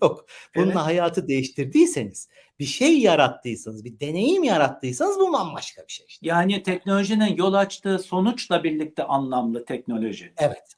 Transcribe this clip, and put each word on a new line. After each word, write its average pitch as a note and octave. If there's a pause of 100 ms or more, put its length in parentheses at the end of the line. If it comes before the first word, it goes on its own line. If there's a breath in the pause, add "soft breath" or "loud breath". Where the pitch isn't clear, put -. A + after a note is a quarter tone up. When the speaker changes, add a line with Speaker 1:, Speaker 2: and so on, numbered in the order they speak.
Speaker 1:
yok. - (300 loud breath)
Bununla F#3
Speaker 2:
Evet. F3+
Speaker 1:
hayatı E3+
değiştirdiyseniz, C3+ (300 soft breath)
bir C#3+
şey C#4+
yarattıysanız, B2
bir A#2+
deneyim G#3
yarattıysanız F3
bu F#4
bambaşka F3+
bir -
şey -
işte. -
Speaker 2:
Yani F3+
teknolojinin G3
yol F#3
açtığı G3
sonuçla F#3
birlikte D#3
anlamlı B2+
teknoloji. A2+
Speaker 1:
Evet, -